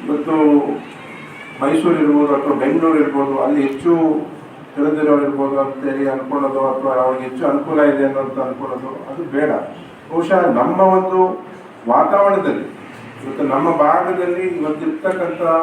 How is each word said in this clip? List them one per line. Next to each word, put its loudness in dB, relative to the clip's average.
ಇವತ್ತು -2
ಮೈಸೂರು 2
ಇರ್ಬೋದು 4
ಅಥವಾ 0
ಬೆಂಗಳೂರು 2
ಇರ್ಬೋದು, 0
ಅಲ್ಲಿ 2
ಹೆಚ್ಚು 0
ತಿಳಿದಿರೋರು 2
ಇರ್ಬೋದು -2
ಅಂತೇಳಿ -4
ಅನ್ಕೊಳ್ಳೋದು -2
ಅಥವಾ -2
ಅವ್ರಿಗೆ 0
ಹೆಚ್ಚು -6
ಅನುಕೂಲ 0
ಇದೆ 0
ಅನ್ನೋಂಥ -4
ಅನ್ಕೊಳ್ಳೋದು -8
ಅದು -10
ಬೇಡ. 2
ಬಹುಶಃ 2
ನಮ್ಮ 0
ಒಂದು 2
ವಾತಾವರಣದಲ್ಲಿ 2
ಇವತ್ತು -4
ನಮ್ಮ 2
ಭಾಗದಲ್ಲಿ 0
ಇವತ್ತಿರ್ತಕ್ಕಂಥ -4